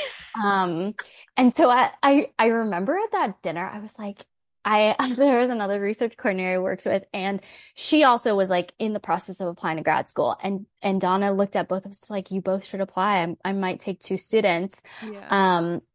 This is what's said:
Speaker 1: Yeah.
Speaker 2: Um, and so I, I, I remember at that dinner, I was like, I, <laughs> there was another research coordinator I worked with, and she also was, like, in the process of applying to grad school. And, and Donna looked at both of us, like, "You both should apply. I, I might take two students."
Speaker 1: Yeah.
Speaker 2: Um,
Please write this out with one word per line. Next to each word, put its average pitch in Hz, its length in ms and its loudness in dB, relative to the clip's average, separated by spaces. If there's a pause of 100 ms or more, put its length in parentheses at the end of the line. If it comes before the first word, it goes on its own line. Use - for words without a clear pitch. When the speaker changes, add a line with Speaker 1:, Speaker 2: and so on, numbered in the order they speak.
(340)
Speaker 1:
Yeah. 202 280 2
Speaker 2:
Um, 180 320 -4 (420)
and 247 160 6
so 302 180 4
I, 247 200 4 (120)
I, 277 360 4
I 226 80 6
remember 226 500 0
at 440 160 -2
that 294 300 -2
dinner, 170 280 -6
I 214 100 -12
was 214 180 -16
like, 202 260 -12 (400)
I, 214 340 4
<laughs> 254 180 -2
there 262 240 4
was 247 100 2
another 202 300 -2
research 220 360 -2
coordinator 185 380 -2
I 185 40 0
worked 185 280 -4
with, 208 260 0
and 196 280 -4 (340)
she - 280 2
also 240 320 4
was, 196 160 2
like, 180 280 -2
in 220 140 -4
the 208 80 -6
process 180 400 -6
of 185 80 -4
applying 170 280 -6
to 156 60 -6
grad 151 260 0
school. - 340 0
And, 196 240 -6 (160)
and 190 180 0
Donna 190 320 2
looked 196 240 0
at 180 120 -2
both 185 160 -4
of 202 80 -16
us, - 180 -18
like, 196 200 -8
"You 190 100 -4
both 190 260 -4
should 196 140 -8
apply. 190 420 0 (220)
I, 190 60 -4
I - 20 -4
might 190 280 -4
take 185 200 -8
two - 160 -4
students." 190 640 0 (220)
Speaker 1:
Yeah. 208 280 -16
Speaker 2:
Um, 175 520 2 (120)